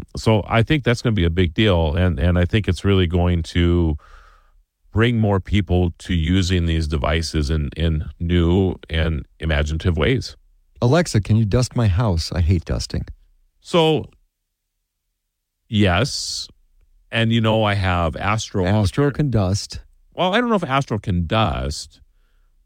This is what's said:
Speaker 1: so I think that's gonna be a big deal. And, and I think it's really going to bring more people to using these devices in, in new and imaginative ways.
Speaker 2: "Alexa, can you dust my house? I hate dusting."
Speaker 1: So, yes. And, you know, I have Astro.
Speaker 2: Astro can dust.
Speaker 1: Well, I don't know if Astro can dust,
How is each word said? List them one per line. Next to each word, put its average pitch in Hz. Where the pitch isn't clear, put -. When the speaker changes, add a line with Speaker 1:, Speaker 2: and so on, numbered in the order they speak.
Speaker 1:
so 107
I 113
think 156
that's 120
gonna 117
be 87
a 82
big 82
deal. 85
And, 90
and 87
I 90
think 110
it's 90
really 95
going 87
to 85
bring 117
more 101
people 90
to -
using 87
these 80
devices 78
in, 76
in 78
new 87
and 80
imaginative 78
ways. 98
Speaker 2:
"Alexa, 135
can 107
you 113
dust 120
my 120
house? 90
I -
hate 85
dusting." -
Speaker 1:
So, 160
yes. 101
And, 113
you 117
know, 110
I 104
have 90
Astro. 104
Speaker 2:
Astro 107
can 147
dust. 101
Speaker 1:
Well, 180
I 233
don't 240
know 226
if 175
Astro 131
can 87
dust, 71